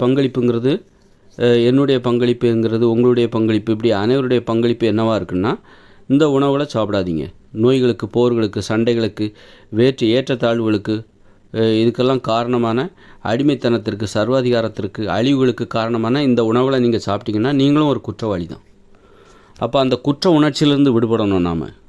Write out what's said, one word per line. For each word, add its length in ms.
பங்களிப்புங்கிறது, 800
அ, 60
என்னுடைய 580
பங்களிப்புங்கிறது, 760
உங்களுடைய 480
பங்களிப்பு, 440
இப்படி 200
அனைவருடைய 520
பங்களிப்பு 480
என்னவா 280
இருக்குன்னா, 400
இந்த 220
உணவுகளை 440
சாப்பிடாதீங்க. 520
நோய்களுக்கு, 540
போர்களுக்கு, 640
சண்டைகளுக்கு, 640
வேற்று 380
ஏற்றத்தாழ்வுகளுக்கு, 1000
அ, 60
இதுக்கெல்லாம் 600
காரணமான 680
அடிமைத்தனத்திற்கு, 920
சர்வாதிகாரத்திற்கு, 920
அழிவுகளுக்கு 600
காரணமான 560
இந்த 220
உணவுகளை 360
நீங்க 260
சாப்பிட்டீங்கன்னா, 460
நீங்களும் 360
ஒரு 120
குற்றவாளி 460
தான். 140
அப்ப 220
அந்த 160
குற்ற 340
உணர்ச்சியிலிருந்து 680
விடுபடணும் 400
நாம. 280